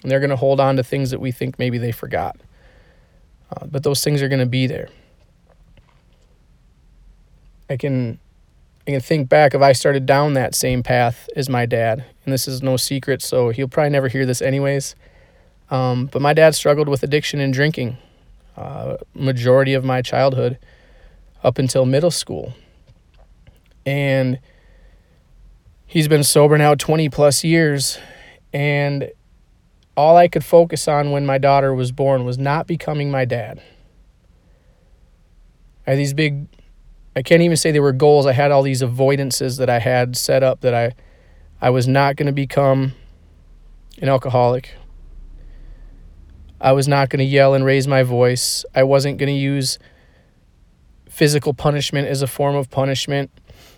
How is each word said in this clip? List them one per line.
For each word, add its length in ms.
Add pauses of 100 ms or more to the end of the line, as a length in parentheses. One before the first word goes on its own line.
And 100
they're 80
gonna 160
hold 240
on 160
to 80
things 280
that 100
we 100
think 260
maybe 200
they 160
forgot. 420 (1120)
Uh, 180
but 160
those 200
things 180
are 60
gonna 180
be 220
there. 220 (2750)
I 80
can, 420 (640)
I 60
can 80
think 300
back 260
if 60
I 100
started 340
down 280
that 200
same 300
path 500
as 140
my 180
dad, 380 (220)
and 80
this 140
is 140
no 140
secret, 460
so 280
he'll 200
probably 200
never 200
hear 160
this 160
anyways. 540 (760)
Um, 360
but 140
my 120
dad 220
struggled 340
with 140
addiction 360
and 140
drinking, 440 (600)
uh, 400 (160)
majority 600
of 120
my 160
childhood 580 (840)
up 160
until 280
middle 260
school. 420 (1300)
And 540 (1500)
he's 220
been 160
sober 340
now 180
twenty 340
plus 340
years, 540 (560)
and 560 (840)
all 220
I 100
could 160
focus 440
on 240
when 140
my 120
daughter 360
was 180
born 340
was 120
not 300
becoming 420
my 160
dad. 360 (2250)
I 40
had 80
these 140
big, 340 (680)
I 60
can't 200
even 160
say 140
they 80
were 120
goals. 340
I 60
had 200
all 120
these 180
avoidances 800
that 100
I 100
had 360
set 260
up 200
that 120
I, 200 (680)
I 80
was 180
not 280
gonna 160
become 640 (1080)
an 80
alcoholic. 640 (1800)
I 120
was 160
not 220
gonna 140
yell 300
and 100
raise 240
my 140
voice. 720
I 100
wasn't 360
gonna 120
use 460 (1300)
physical 460
punishment 540
as 160
a 40
form 280
of 160
punishment. 580 (480)